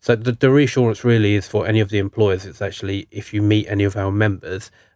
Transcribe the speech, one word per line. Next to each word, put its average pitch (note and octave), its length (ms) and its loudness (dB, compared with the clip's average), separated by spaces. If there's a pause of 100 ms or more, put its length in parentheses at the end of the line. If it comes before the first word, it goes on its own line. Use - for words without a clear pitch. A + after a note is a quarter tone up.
So A#2+ 160 0
the, A#2 160 -2
the C3 180 2
reassurance B2+ 540 2
really G#2+ 300 4
is G2+ 120 -2
for G2 180 -2
any A2 140 2
of G2+ 100 0
the G#2 100 -2
employers, G2 460 0
it's F2+ 160 -12
actually, G2 480 -6
if G#2 240 -14
you G#2 80 -2
meet G#2 280 2
any G2+ 160 0
of G2 100 -2
our G2 160 -4
members, G2 580 -4 (260)